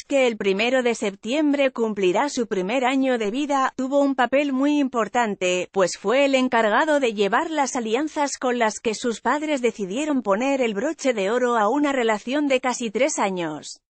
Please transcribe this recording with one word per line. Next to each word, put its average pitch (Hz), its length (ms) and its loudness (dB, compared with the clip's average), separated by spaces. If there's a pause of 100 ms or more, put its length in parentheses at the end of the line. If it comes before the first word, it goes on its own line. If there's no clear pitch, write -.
que 269 200 2
el 233 100 -2
primero 214 440 0
de 240 140 0
septiembre 269 760 0
cumplirá 214 580 0
su 240 180 -4
primer 214 380 -2
año 262 320 2
de 208 140 -2
vida, 269 440 -2
tuvo 269 240 0
un 277 160 2
papel 269 380 2
muy 294 260 2
importante, 208 920 0
pues 185 260 2
fue 247 240 2
el 277 120 2
encargado 254 680 2
de 233 120 0
llevar 214 380 0
las 294 240 -2
alianzas 269 640 -2
con 254 180 -2
las 220 220 0
que 220 160 -4
sus 233 240 -4
padres 294 420 -2
decidieron 240 600 -2
poner 262 380 0
el 226 120 0
broche 254 400 -2
de 196 160 -2
oro 240 280 0
a 208 100 4
una 285 240 2
relación 247 560 0
de 262 140 2
casi 240 280 -2
tres 254 300 0
años. 175 680 -4